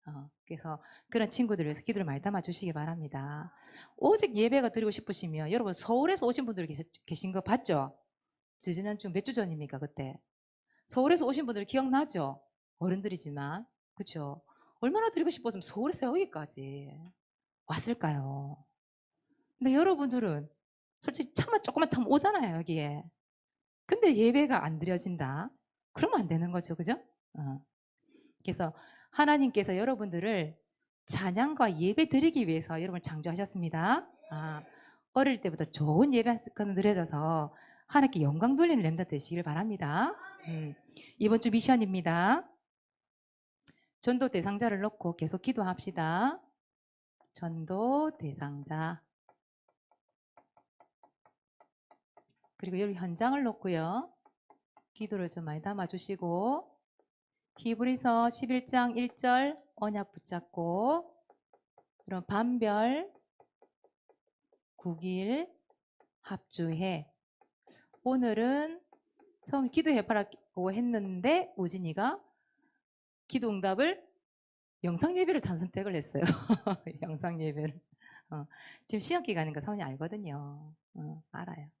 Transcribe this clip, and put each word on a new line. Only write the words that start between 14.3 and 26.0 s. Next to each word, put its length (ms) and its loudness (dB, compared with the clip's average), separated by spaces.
얼마나 300 4
드리고 200 0
싶었으면 320 -6
서울에서 460 -2
여기까지 840 -4
왔을까요? 880 -2
근데 160 2
여러분들은 760 2
솔직히 320 -6
차만 300 2
조금만 260 2
타면 200 0
오잖아요, 500 4
여기에. 440 -2
근데 300 6
예배가 480 6
안 160 -2
드려진다? 680 -2
그러면 300 2